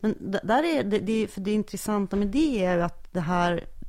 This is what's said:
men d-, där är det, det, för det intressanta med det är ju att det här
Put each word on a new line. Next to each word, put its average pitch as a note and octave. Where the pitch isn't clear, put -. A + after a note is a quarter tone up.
men G#3+
d-, G3
där A#3+
är -
det, G3+
det, A3
för -
det G3
intressanta G3+
med G3+
det C4
är F3+
ju E3+
att -
det F3+
här F3